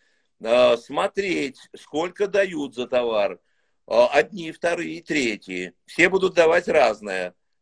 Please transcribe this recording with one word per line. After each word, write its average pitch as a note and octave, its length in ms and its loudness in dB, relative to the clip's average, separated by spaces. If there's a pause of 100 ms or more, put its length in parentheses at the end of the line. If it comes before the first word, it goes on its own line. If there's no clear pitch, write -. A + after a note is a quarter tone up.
(420)
э, A#2+ 360 4
смотреть, D#3 840 -4 (180)
сколько F3 500 -6
дают F3 480 -4
за A#2+ 120 -6
товар. A2 520 -2 (480)
Э, A#2 240 4
одни, D#3+ 400 0
вторые, E3+ 520 -6
третьи. G2 720 -4 (120)
Все F3 240 2
будут F#3 260 0
давать E3+ 320 4
разное. G#2 680 0 (280)